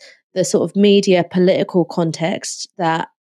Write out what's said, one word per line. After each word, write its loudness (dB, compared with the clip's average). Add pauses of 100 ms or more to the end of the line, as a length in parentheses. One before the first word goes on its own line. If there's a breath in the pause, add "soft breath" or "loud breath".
(340 loud breath)
the -2
sort 0
of -10
media 4
political 0
context -6
that -2 (300)